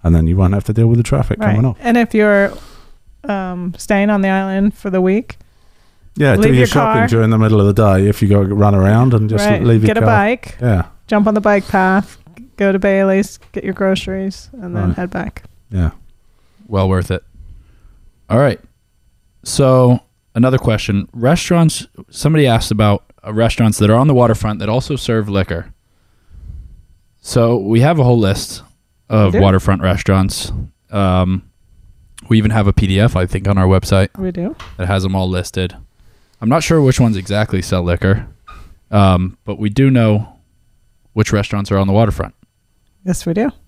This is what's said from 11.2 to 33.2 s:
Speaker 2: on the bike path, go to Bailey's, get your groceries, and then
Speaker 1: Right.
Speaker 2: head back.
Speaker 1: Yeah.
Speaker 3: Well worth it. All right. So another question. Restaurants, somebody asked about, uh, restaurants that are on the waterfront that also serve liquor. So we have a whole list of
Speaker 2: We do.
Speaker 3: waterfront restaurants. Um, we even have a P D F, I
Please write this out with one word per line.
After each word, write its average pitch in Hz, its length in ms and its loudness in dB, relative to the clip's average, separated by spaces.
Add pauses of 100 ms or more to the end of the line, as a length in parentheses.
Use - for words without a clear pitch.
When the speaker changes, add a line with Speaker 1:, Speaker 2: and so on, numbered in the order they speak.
Speaker 2:
on 214 60 0
the 208 80 -2
bike 202 260 0
path, 190 500 -2 (400)
go 196 140 0
to 190 80 0
Bailey's, 196 600 0 (140)
get 202 100 -10
your 196 100 -6
groceries, 190 760 -6 (120)
and 175 140 -12
then 98 140 -4
Speaker 1:
Right. 85 80 -2
Speaker 2:
head 185 140 -8
back. - 320 -10 (260)
Speaker 1:
Yeah. 90 220 -2 (760)
Speaker 3:
Well 98 220 -2
worth 92 220 -2
it. 90 120 -6 (1040)
All - 100 0
right. 135 200 0 (840)
So 127 580 2 (340)
another 131 220 2
question. 107 560 -2
Restaurants, 160 760 0 (220)
somebody 151 380 0
asked 113 240 0
about, 104 320 0 (220)
uh, 107 80 -12
restaurants 110 460 0
that 104 100 4
are 107 60 4
on 131 120 2
the 147 60 2
waterfront 113 460 0
that 101 100 -6
also 127 260 -4
serve 113 340 -4
liquor. 87 380 -4 (1500)
So 117 360 0
we 110 240 0
have 156 180 2
a 135 40 2
whole 123 160 4
list - 440 -4 (460)
of 104 240 2
Speaker 2:
We 98 60 2
do. 98 40 4
Speaker 3:
waterfront 95 380 2
restaurants. 95 680 -2 (400)
Um, 92 520 0 (840)
we 113 80 4
even 107 140 2
have 107 160 0
a 98 60 2
P - 140 0
D 95 120 0
F, 113 160 2
I 92 100 0